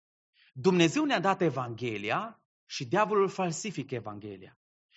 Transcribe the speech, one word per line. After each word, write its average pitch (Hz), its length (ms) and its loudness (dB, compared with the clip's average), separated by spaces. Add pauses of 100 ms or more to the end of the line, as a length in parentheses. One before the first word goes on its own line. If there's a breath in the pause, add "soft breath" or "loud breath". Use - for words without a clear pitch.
(540 soft breath)
Dumnezeu 175 520 4
ne-a 247 140 2
dat 190 220 2
Evanghelia 123 1000 -2 (240)
și - 200 -8
diavolul 196 440 2
falsifică 170 680 -6
Evanghelia. 104 640 -12 (380 soft breath)